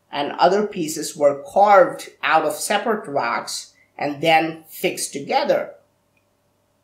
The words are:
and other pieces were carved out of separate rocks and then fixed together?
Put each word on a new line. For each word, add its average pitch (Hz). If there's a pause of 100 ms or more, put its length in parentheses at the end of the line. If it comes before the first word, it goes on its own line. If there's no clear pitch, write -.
(120)
and 143
other 196
pieces 156
were 143
carved 196 (120)
out 156
of 151
separate 208
rocks 120 (240)
and 143
then 160
fixed -
together? 208 (1080)